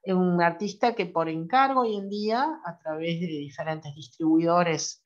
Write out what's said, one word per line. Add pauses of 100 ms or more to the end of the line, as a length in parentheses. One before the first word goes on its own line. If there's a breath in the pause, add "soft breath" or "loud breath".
eh,
un
artista
que
por
encargo
hoy
en
día,
a
través
de
diferentes
distribuidores,